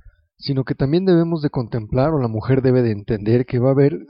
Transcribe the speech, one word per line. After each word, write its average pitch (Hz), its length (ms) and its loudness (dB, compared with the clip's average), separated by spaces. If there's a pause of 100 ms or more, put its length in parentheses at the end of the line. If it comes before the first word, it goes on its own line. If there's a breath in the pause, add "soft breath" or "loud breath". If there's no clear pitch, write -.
(380)
sino 135 280 -4
que 143 100 -4
también 160 300 0
debemos 170 360 2
de 147 100 -2
contemplar, 127 640 -2
o 147 60 0
la 123 80 0
mujer 117 340 -2
debe 127 200 4
de 117 100 2
entender, 110 540 -2
que 123 140 -4
va 127 100 2
a 135 40 4
haber 143 260 2 (100)